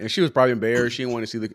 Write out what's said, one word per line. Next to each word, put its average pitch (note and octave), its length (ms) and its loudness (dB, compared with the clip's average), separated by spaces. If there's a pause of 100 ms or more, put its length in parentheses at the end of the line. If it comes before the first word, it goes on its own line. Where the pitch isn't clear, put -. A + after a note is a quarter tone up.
and A2 100 -8
she G3 100 -2
was D#3+ 100 2
probably B2+ 220 4
embarrassed. A#2+ 440 0
She C3+ 60 -8
didn't B2 120 -4
wanna A2+ 120 -4
see A#2 120 -8
the, A2 160 -4